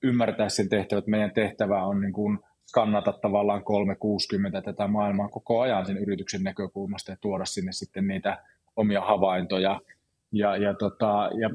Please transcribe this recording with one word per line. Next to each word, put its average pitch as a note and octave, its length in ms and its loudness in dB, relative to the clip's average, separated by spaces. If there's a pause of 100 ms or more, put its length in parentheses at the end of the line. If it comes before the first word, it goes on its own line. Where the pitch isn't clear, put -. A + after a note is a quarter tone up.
ymmärtäisi A#2 520 2
sen G2 140 0
tehtävän, G2+ 300 0
että G#2 120 -2
meidän G#2+ 200 2
tehtävä G2+ 540 0
on G2+ 160 0
niin G2 120 -2
kuin G#2 260 -2 (260)
skannata G#2 480 2
tavallaan G2+ 500 0
kolmekuusikymmentä G2 1000 -2
tätä G2+ 260 -4
maailmaa G2+ 420 0
koko A#2 320 0
ajan G#2+ 240 2
sen G2 120 -4
yrityksen G2 460 -4
näkökulmasta F#2+ 680 -6
ja F#2 100 -12
tuoda F#2+ 240 -4
sinne F#2 260 -6
sitten G2 360 -4
niitä F#2+ 360 -4 (320)
omia G#2 260 4
havaintoja. F#2+ 800 2 (500)
Ja, G2+ 260 2
ja G2+ 160 2
tota, G#2 600 0
ja, A2 220 0